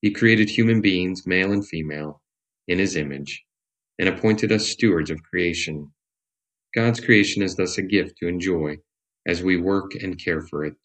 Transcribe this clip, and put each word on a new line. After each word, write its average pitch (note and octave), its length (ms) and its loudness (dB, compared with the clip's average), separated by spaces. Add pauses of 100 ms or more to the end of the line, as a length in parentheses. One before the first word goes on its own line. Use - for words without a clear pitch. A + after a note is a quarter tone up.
He G#2 80 2
created G#2+ 400 4
human A2+ 300 4
beings, F#2 460 0
male F#2 260 2
and G2+ 140 -2
female, D2+ 560 -8 (460)
in F2 100 2
his F#2 180 0
image, C#2+ 480 -8 (540)
and F#2 100 2
appointed G#2+ 440 2
us G#2+ 160 0
stewards E2+ 420 2
of D#2+ 120 -8
creation. E2+ 680 -4 (840)
God's A2+ 260 2
creation G2+ 420 4
is F#2 140 -4
thus F#2 220 -4
a G2+ 40 -4
gift F#2+ 360 -2
to E2+ 100 -4
enjoy F2 500 -2 (480)
as F2 160 -2
we F#2 140 2
work F#2 380 0
and F#2 240 -8
care D#2+ 240 -2
for D2 220 -6
it. D2 200 -8